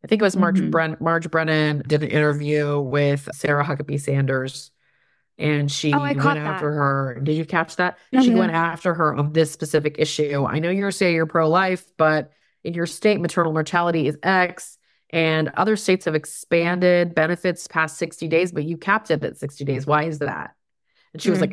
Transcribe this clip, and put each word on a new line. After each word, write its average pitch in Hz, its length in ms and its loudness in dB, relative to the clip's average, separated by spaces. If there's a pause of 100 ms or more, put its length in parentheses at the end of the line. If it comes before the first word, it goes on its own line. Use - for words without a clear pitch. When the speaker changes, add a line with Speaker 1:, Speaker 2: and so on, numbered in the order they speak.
Speaker 1:
I - 60 -18
think 214 120 2
it 214 40 4
was 190 120 2
Marge 185 240 2
Speaker 2:
Mm-hmm. 156 100 -2
Speaker 1:
Bren-, 160 300 0
Marge 165 300 0
Brennan 156 560 0
did 147 160 2
an 147 80 -4
interview 147 680 0
with 143 520 0
Sarah 147 320 0
Huckabee 143 360 -4
Sanders, 135 720 -2 (680)
and 147 320 0
she 147 220 -2
Speaker 3:
Oh, 143 60 2
I 143 140 -2
Speaker 1:
went 139 80 -2
Speaker 3:
caught 139 160 2
Speaker 1:
after 151 340 -4
Speaker 3:
that. 151 60 -4
Speaker 1:
her. 139 460 -2
Did 147 120 0
you 160 100 -2
catch 160 320 -2
that? 180 220 -2 (140)
She 254 180 6
Speaker 3:
Mm-hmm. 226 80 4
Speaker 1:
went - 140 2
after 165 420 -2
her 156 200 0
on 147 180 -2
this 156 200 2
specific 151 460 -2
issue. 143 460 0
"I 131 140 -2
know 170 120 0
you're 196 200 0
saying 185 240 2
you're 160 120 2
pro-life, 175 580 2 (120)
but 156 360 2 (320)
in 170 100 -6
your 170 120 -2
state, 208 340 0
maternal 170 320 0
mortality 165 560 0
is 147 160 -4
X, 180 540 0 (320)
and 160 460 2
other 208 200 2
states 185 300 0
have 156 100 0
expanded 175 1000 2
benefits 170 540 0
past 160 300 -2
sixty 170 300 -6
days, 175 240 2
but 160 120 -4
you 165 120 -6
capped 208 360 -2
it 147 120 0
at - 140 -6
sixty 139 260 -10
days. 135 220 -4
Why 151 180 2
is 156 140 -6
that?" 113 360 -6 (600)
And 160 80 -14
she - 80 2
was 196 80 2
Speaker 2:
Mm. 185 40 2
Speaker 1:
like, 190 100 0